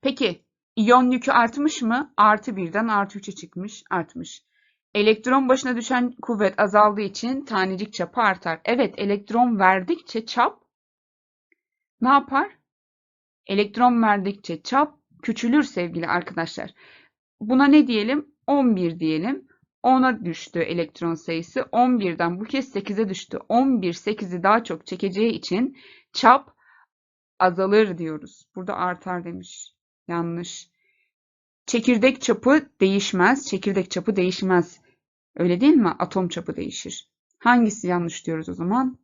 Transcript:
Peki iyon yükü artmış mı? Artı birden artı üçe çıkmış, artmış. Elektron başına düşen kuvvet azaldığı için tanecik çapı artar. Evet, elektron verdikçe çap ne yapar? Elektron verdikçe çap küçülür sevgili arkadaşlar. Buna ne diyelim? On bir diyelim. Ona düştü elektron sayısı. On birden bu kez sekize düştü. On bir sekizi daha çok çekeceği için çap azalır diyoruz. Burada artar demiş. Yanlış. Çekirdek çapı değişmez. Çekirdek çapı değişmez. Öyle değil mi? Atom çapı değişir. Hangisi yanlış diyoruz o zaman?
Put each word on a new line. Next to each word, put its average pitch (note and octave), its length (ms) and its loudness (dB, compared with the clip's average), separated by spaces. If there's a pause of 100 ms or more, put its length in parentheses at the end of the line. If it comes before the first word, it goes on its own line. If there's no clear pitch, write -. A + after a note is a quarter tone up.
Peki C4 440 -4 (320)
iyon B3 340 6
yükü B3+ 200 -2
artmış C#4+ 520 0
mı? A#3+ 340 -2
Artı G#3+ 400 2
birden G3 320 -4
artı G3+ 300 -4
üçe G3 140 -14
çıkmış, F#3 580 -14
artmış. - 540 -8 (500)
Elektron A3 540 2
başına B3+ 280 2
düşen B3 360 -2 (100)
kuvvet G3+ 380 0
azaldığı G#3 400 4
için A#3 440 -6
tanecik F#3+ 480 -4
çapı F3 280 -6
artar. F3+ 440 -2
Evet, A#3+ 320 0
elektron G#3 640 0
verdikçe F#3+ 680 0
çap - 360 -2 (1400)
ne A#3 80 2
yapar? C#4 500 0 (880)
Elektron A3+ 560 2
verdikçe G3+ 600 -2
çap D4 360 0 (240)
küçülür A#3 400 0
sevgili F3 440 -4
arkadaşlar. F3 680 -6 (680)
Buna B3+ 240 2
ne D4 220 6
diyelim? A#3+ 480 -2 (120)
On C4 300 2
bir E3+ 220 -2
diyelim. D#3+ 500 -4 (340)
Ona B3+ 420 2
düştü E3+ 340 -8
elektron E3 560 -4
sayısı. E3 580 -8
On B3 280 2
birden F3 400 -2
bu G#3+ 40 -8
kez C4 240 -4
sekize G3 400 -4
düştü. - 300 -10 (100)
On B3 340 2
bir F3 100 -2
sekizi F3+ 500 -6
daha G#3+ 220 2
çok E3 220 -10
çekeceği G3 460 -2
için A#3+ 440 -4 (360)
çap C4 440 2 (840)
azalır F#3+ 600 2
diyoruz. D#3 560 -12
Burada F#3 200 -8
artar F3+ 500 -6
demiş. F3 500 -16 (340)
Yanlış. E3+ 640 -8 (960)
Çekirdek B3 560 2
çapı C#4 480 2 (100)
değişmez. G3 680 2
Çekirdek F#3+ 440 -4
çapı F#3+ 260 -4
değişmez. F3+ 640 0 (560)
Öyle F3 240 0
değil D4+ 160 6
mi? G#3+ 120 4
Atom F3+ 400 -4
çapı - 280 -8
değişir. - 540 -12 (280)
Hangisi A#3 480 2
yanlış F3 400 -4
diyoruz D#3+ 220 -6
o C#3 60 -8
zaman? B3 500 -2